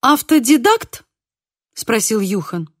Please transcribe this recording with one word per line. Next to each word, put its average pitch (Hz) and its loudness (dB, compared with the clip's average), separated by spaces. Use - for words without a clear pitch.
«Автодидакт?» — 294 2
спросил 220 -2
Юхан. 180 -6